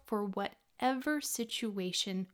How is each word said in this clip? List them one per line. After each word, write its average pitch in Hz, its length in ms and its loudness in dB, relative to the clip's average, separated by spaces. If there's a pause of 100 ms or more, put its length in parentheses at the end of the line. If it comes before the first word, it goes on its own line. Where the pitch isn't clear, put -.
for 208 200 0
whatever 254 960 0
situation 196 1120 -2